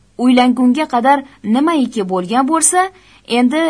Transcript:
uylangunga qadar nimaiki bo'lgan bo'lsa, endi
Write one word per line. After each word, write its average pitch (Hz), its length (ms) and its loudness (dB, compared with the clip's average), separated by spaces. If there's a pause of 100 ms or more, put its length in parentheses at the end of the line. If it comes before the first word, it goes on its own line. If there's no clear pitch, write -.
(180)
uylangunga 247 760 2
qadar 262 240 2 (260)
nimaiki 247 580 -2 (100)
bo'lgan 185 360 -2
bo'lsa, 320 320 0 (480)
endi 247 400 0